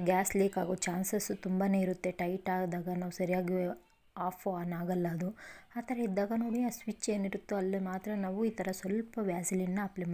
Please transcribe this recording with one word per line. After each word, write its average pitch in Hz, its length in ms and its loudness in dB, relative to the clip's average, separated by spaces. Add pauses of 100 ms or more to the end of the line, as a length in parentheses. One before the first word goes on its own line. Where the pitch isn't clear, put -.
ಗ್ಯಾಸ್ 185 320 4
ಲೀಕ್ 196 200 4
ಆಗೋ 180 140 0 (140)
ಚಾನ್ಸಸ್ಸು 190 460 0 (120)
ತುಂಬಾ 185 200 2 (180)
ಇರುತ್ತೆ. 185 260 0 (120)
ಟೈಟ್ 185 340 0
ಆದಾಗ 175 320 -2 (120)
ನಾವು 180 220 -4
ಸರಿಯಾಗಿ 180 340 2 (580)
ಆಫ್ 180 280 -4 (140)
ಆನ್ 175 240 -2
ಆಗಲ್ಲ 175 340 2
ಅದು. 175 140 0 (480)
ಆ - 100 -2
ಥರ 247 180 -2
ಇದ್ದಾಗ 202 360 0
ನೋಡಿ, 233 260 0
ಆ - 80 2
ಸ್ವಿಚ್ - 380 -6
ಏನಿರುತ್ತೋ 196 480 -2
ಅಲ್ಲೇ 190 260 0
ಮಾತ್ರ 185 240 -4 (140)
ನಾವು 190 140 -2 (100)
ಈ - 100 2
ಥರ 185 80 -2 (140)
ಸ್ವಲ್ಪ 220 320 -2 (160)
ವ್ಯಾಸಲಿನ್ನ 180 580 0
ಅಪ್ಲೈ 185 260 -4